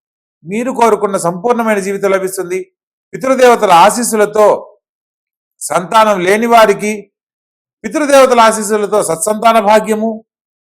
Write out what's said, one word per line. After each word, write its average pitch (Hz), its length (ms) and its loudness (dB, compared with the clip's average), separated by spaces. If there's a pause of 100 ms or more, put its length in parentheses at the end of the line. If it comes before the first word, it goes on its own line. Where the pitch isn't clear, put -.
(460)
మీరు 226 260 -6
కోరుకున్న 208 460 0
సంపూర్ణమైన 220 640 -2
జీవితం 196 320 -4
లభిస్తుంది. 185 480 -6 (540)
పితృదేవతల 240 580 2
ఆశీస్సులతో 208 760 2 (1120)
సంతానం 196 580 0
లేని 202 280 0
వారికి 214 440 2 (920)
పితృదేవతల 262 560 2
ఆశీస్సులతో 208 640 0
సత్సంతాన 214 560 -2
భాగ్యము, 214 500 0 (540)